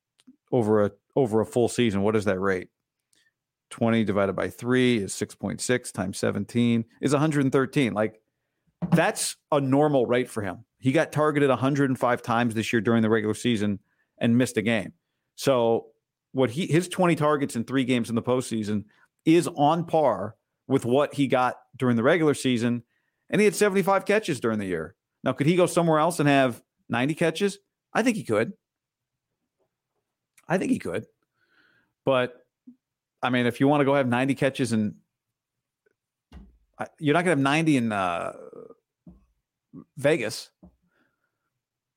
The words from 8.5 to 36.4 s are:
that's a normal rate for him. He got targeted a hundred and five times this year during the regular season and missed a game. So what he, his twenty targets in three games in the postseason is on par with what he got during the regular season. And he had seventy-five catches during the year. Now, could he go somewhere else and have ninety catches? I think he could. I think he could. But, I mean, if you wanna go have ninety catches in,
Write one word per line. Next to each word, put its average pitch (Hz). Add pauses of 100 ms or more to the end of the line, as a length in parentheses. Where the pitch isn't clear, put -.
that's 170 (140)
a 147
normal 139
rate 120
for 107
him. 95 (140)
He 131
got 156
targeted 147
a 127
hundred 135
and 127
five 120
times 117
this 110
year 117
during 117
the 110
regular 107
season 104 (380)
and 117
missed 123
a 107
game. 101 (420)
So 117 (460)
what 127
he, 165
his 175
twenty 175
targets 147
in 117
three 131
games 120
in 117
the 113
postseason 110 (400)
is 160
on 160
par 117 (320)
with 131
what 131
he 135
got 127 (200)
during 123
the 113
regular 156
season. 120 (480)
And 180
he 214
had 196
seventy-five 196
catches 202
during 110
the 101
year. 82 (300)
Now, 131
could 139
he 175
go 175
somewhere 165
else 165
and 143
have 135 (260)
ninety 135
catches? 170 (360)
I 208
think 233
he 175
could. 117 (1900)
I 175
think -
he -
could. 92 (1000)
But, 127 (760)
I 127
mean, 123
if 117
you 135
wanna 147
go 139
have 139
ninety 127
catches 131
in, 107 (1800)